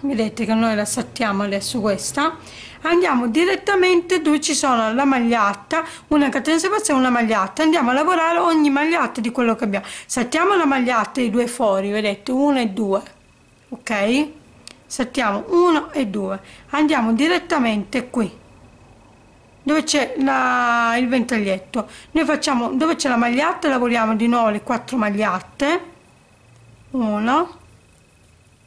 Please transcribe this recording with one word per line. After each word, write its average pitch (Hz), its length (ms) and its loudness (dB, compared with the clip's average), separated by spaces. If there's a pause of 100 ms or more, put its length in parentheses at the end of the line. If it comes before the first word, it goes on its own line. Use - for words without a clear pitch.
vedete 226 440 -2
che 214 80 0
noi 226 220 2
la 208 100 0
saltiamo 208 600 -2
adesso 202 360 -4
questa, 214 560 -2 (460)
andiamo 311 460 2
direttamente 370 920 2
dove 302 220 2
ci 294 120 -2
sono 233 380 0
la 269 140 0
magliata, 233 760 0 (260)
una 285 200 4
catena 302 280 0
di 320 60 0
separazione, 349 380 0
una 254 80 2
magliata, 220 540 0
andiamo 311 280 4
a 254 40 2
lavorare 330 440 2
ogni 320 300 4
magliata 285 540 0
di 226 100 -2
quello 233 240 0
che 233 80 -6
abbiamo, 196 220 -4 (180)
saltiamo 311 520 0
la 330 100 2
magliata, 247 560 0
i 233 80 0
due 233 160 0
fori, 202 440 0
vedete, 208 420 -2
uno 277 260 2
e 233 100 0
due, 196 340 -2 (680)
ok? 240 580 -2 (560)
Saltiamo 240 640 -4
uno 339 440 2
e 269 140 -2
due, 190 320 -6 (320)
andiamo 277 440 2
direttamente 254 960 0
qui 214 320 -4 (1200)
dove 302 160 2
c'è 269 360 0
la, 247 800 2
il 254 100 0
ventaglietto. 220 800 -2 (220)
Noi 311 160 2
facciamo, 277 480 0
dove 320 220 0
c'è 285 120 -4
la 247 80 2
magliata, 285 520 0
lavoriamo 233 460 0
di 226 120 0
nuovo 233 240 2
le 208 120 -4
quattro 240 360 -4
magliate, 214 920 -2 (1000)
uno, 240 680 -2 (1080)